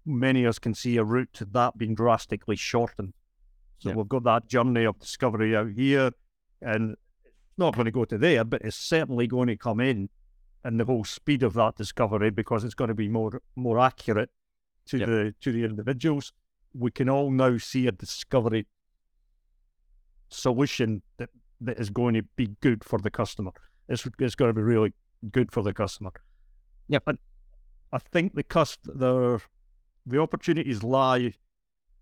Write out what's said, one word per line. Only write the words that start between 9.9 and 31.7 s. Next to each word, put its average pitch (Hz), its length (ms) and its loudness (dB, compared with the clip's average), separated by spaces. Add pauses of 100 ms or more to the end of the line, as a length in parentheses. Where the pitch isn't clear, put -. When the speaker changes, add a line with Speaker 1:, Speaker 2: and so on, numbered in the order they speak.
Speaker 1:
and 113 160 -2
the 110 60 0
whole 117 180 0
speed - 380 -2
of 113 100 4
that 110 240 2
discovery, 107 540 0
because 110 340 -2
it's 117 100 -6
gonna 113 200 -2
be 107 140 -2
more, 113 340 -2 (120)
more 120 240 0
accurate 120 520 0 (560)
to 135 120 -4
Speaker 2:
Yep. 113 100 -2
Speaker 1:
the, 107 340 0
to 135 100 -2
the 117 120 0
individuals. 123 680 -4 (400)
We 120 180 -4
can 127 200 0
all 139 200 2
now 131 280 4
see 127 280 -2
a 120 60 2
discovery 113 760 -2 (1600)
solution 120 720 0 (160)
that, 120 100 -10 (320)
that 117 180 -6
is 110 120 -4
going 120 240 2
to 110 80 2 (120)
be 104 280 -4
good 123 200 2
for - 160 -2
the 104 120 -4
customer. 98 420 -6 (360)
It's, 123 200 -6 (100)
it's 127 160 0
gonna 117 200 2
be 107 80 0
really 110 320 4 (360)
good 123 220 2
for 113 100 0
the 98 100 -2
customer. 98 400 -6 (760)
Speaker 2:
Yep. 147 180 0
Speaker 1:
And 156 120 -2 (760)
I 131 60 -2
think 175 360 -2
the 147 80 -2
cust-, - 420 0
the, 127 560 0 (680)
the 123 120 -2
opportunities 156 640 -2
lie 127 520 2 (680)